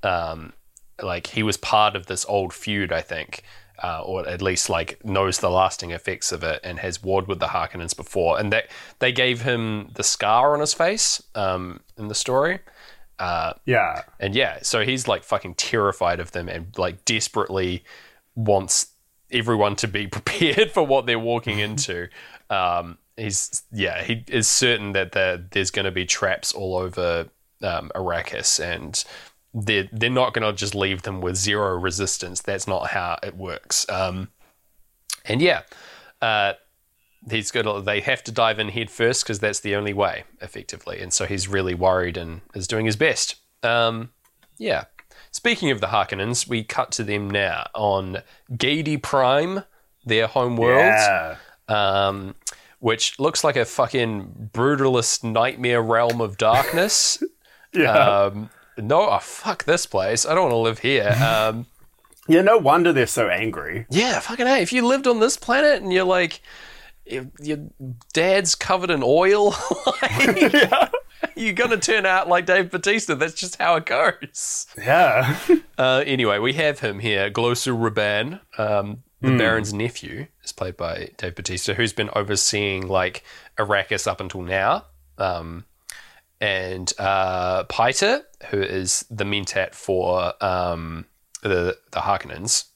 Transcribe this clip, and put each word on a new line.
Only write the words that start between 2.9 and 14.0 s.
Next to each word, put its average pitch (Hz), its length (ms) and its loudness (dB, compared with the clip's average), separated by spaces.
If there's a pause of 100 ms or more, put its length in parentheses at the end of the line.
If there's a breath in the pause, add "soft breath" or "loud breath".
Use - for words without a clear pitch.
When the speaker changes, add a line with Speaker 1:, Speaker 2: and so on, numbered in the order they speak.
Speaker 1:
I 82 80 -2
think, - 420 -10 (400 soft breath)
uh, 85 220 -6
or 92 240 -6
at 90 120 -6
least, 92 280 0
like, 85 340 -4
knows 98 360 0
the 95 100 0
lasting 92 420 0
effects - 400 -6
of 85 120 -8
it 80 200 -4
and 90 160 -10
has 90 240 -8
warred 95 240 0
with 95 120 -4
the 80 80 -2
Harkonnens 85 500 -6
before. 85 420 0
And 104 140 -2
that 113 140 -2 (320 loud breath)
they 127 120 2
gave 123 300 0
him 113 540 -4
the - 80 -6
scar 120 500 2
on 147 60 0
his 147 140 0
face, 196 480 0 (140)
um, 92 460 -4 (160)
in 107 100 -10
the 104 80 -6
story. 147 440 0 (580 soft breath)
Uh, 85 360 -2 (120)
Speaker 2:
Yeah. 98 380 0 (160)